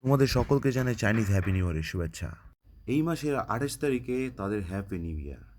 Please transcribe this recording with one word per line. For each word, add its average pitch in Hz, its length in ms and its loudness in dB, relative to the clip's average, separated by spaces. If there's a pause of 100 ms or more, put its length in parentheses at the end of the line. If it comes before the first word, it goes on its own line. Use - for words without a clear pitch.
তোমাদের 135 240 6
সকলকে 131 460 2
জানাই 127 220 0
চাইনিজ 110 320 2
হ্যাপি 98 260 2
নিউ 92 120 2
ইয়ারের 80 180 0
শুভেচ্ছা। 82 460 -4 (580)
এই 139 160 0
মাসের 151 360 -2
আঠাশ 131 400 -2
তারিখে 127 580 0
তাদের 101 260 -2
হ্যাপি 95 360 -6
নিউ 82 200 -4
ইয়ার। 69 240 -10 (160)